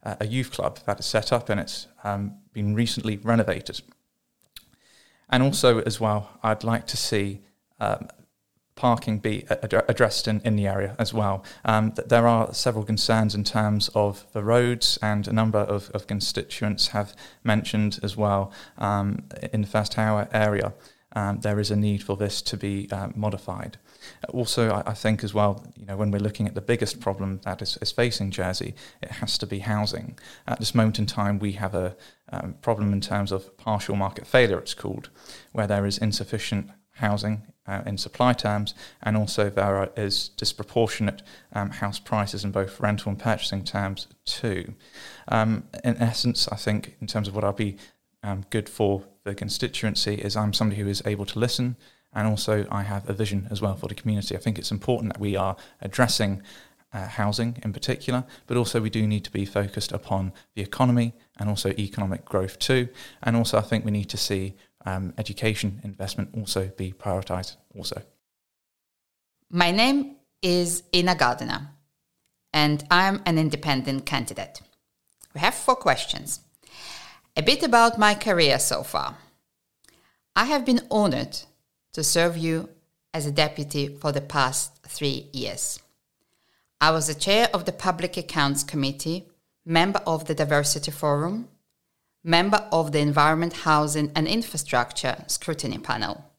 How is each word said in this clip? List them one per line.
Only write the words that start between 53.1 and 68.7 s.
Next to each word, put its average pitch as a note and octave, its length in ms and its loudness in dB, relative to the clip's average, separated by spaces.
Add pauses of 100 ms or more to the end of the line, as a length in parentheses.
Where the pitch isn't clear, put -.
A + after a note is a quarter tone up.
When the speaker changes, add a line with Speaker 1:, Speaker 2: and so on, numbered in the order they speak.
Speaker 1:
vision G2+ 380 -2
as G2+ 120 -4
well G2 140 0
for - 100 -8
the G#2 80 -6
community. G2+ 400 -2
I - 60 -4
think G#2+ 180 -2
it's - 140 -6
important A2 400 0
that - 80 -8
we G2+ 160 0
are F#2+ 200 0 (240)
addressing, G2+ 640 -4 (500)
uh, G2 140 -8
housing A2 560 -4
in G#2+ 100 -4
particular, B2 520 -4 (220)
but A#2+ 100 -2
also A#2+ 240 2
we G#2+ 100 -2
do A2 160 0
need G#2+ 180 0
to - 60 -12
be G2 140 -2
focused G2+ 480 -2
upon F#2+ 400 -2 (220)
the G#2 80 -6
economy A#2+ 520 2 (240)
and G#2 100 -2
also G2 220 0
economic G2 540 -4
growth F#2+ 340 -2
too. B2+ 300 2 (340)
And A2+ 140 2
also A2+ 220 2
I A2 40 2
think G#2+ 220 -2
we G#2+ 80 0
need G#2 180 -2
to - 60 -8
see, F#2+ 380 -2 (320)
um, F#2 320 -4
education G#2 680 -2
investment F#2+ 500 -6
also G2 420 -2
be F#2+ 160 -6
prioritised F#2 640 -6 (200)
also. - 260 -8 (1500)